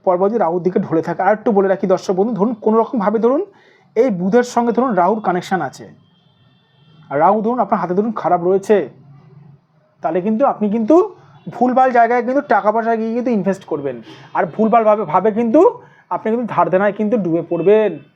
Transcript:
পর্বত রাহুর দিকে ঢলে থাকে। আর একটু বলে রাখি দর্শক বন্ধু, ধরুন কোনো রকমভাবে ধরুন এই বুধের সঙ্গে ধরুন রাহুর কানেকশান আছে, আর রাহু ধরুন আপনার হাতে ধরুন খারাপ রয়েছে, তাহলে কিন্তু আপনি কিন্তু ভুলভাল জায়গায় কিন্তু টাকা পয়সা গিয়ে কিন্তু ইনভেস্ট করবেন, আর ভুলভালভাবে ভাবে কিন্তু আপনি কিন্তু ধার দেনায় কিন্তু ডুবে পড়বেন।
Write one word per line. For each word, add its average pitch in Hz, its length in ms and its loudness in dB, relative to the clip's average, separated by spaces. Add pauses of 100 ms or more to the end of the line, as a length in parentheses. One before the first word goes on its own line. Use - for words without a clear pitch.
পর্বত 190 260 2 (100)
রাহুর 170 240 -2
দিকে 185 200 0
ঢলে 160 220 0
থাকে। 165 180 -6
আর 208 120 4
একটু 233 180 -2
বলে 196 160 2
রাখি 190 220 -2
দর্শক 185 240 -4
বন্ধু, 226 200 0
ধরুন 226 160 0 (100)
কোনো 220 180 2
রকমভাবে 220 420 -2
ধরুন 277 180 2 (540)
এই 254 120 2 (120)
বুধের 233 340 2
সঙ্গে 240 220 0
ধরুন 247 140 0 (100)
রাহুর 208 260 0
কানেকশান 180 420 -2
আছে, - 180 -16 (1200)
আর 139 120 -4
রাহু 202 220 4
ধরুন 240 200 -2
আপনার 208 180 -2
হাতে 180 160 -4
ধরুন 220 220 -2
খারাপ 175 280 0
রয়েছে, 196 280 2 (1300)
তাহলে 165 240 -2
কিন্তু 220 160 0 (100)
আপনি 208 220 -2
কিন্তু 233 220 2 (580)
ভুলভাল 254 340 2 (100)
জায়গায় 233 280 4
কিন্তু 269 160 0 (100)
টাকা 202 220 2
পয়সা 226 240 0
গিয়ে 226 180 -4
কিন্তু 247 220 -2
ইনভেস্ট 185 320 -2
করবেন, 139 260 -6 (400)
আর 185 80 0 (100)
ভুলভালভাবে 214 480 2 (100)
ভাবে 190 260 2
কিন্তু 240 220 4 (540)
আপনি 175 180 -8
কিন্তু 240 220 -4
ধার 170 180 2
দেনায় 196 260 2
কিন্তু 214 260 0
ডুবে 165 260 -2
পড়বেন। 190 420 2 (240)